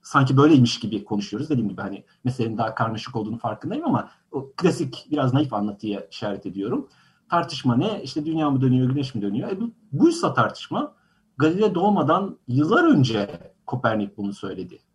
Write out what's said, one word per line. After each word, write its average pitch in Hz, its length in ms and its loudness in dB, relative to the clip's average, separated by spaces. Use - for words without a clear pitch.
Sanki 135 360 2
böyleymiş 139 420 6
gibi 101 240 -6
konuşuyoruz. 107 460 -4
Dediğim 113 200 0
gibi 92 120 -8
hani 98 220 -10
meselenin 113 340 -2
daha 110 180 -4
karmaşık 113 400 -4
olduğunu 107 220 -4
farkındayım 180 480 -6
ama 151 240 -2
o 135 260 -8
klasik, 165 540 -2
biraz 131 220 0
naif 139 200 0
anlatıya 104 580 -4
işaret 98 340 -8
ediyorum. 98 420 -6
Tartışma 135 460 0
ne? - 280 0
İşte 151 220 -8
dünya 160 240 0
mı 131 120 0
dönüyor, 127 280 2
güneş 135 260 -4
mi 104 60 -4
dönüyor? 107 300 -4
E 190 100 -6
bu, 233 100 -6
buysa 196 420 2
tartışma, 165 640 -2
Galile 175 380 2
doğmadan 180 640 2
yıllar 156 360 4
önce 113 560 4
Kopernik 110 520 -2
bunu 101 160 -6
söyledi. 95 460 -12